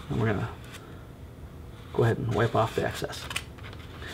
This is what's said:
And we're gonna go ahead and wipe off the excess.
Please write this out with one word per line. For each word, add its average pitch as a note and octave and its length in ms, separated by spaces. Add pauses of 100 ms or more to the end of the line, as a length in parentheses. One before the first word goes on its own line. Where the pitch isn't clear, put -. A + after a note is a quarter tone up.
(100)
And C3+ 100
we're A2+ 60
gonna A2 220 (1500)
go - 100
ahead A2+ 140
and A2+ 160
wipe A2+ 200
off A2 220
the - 100
excess. - 380 (880)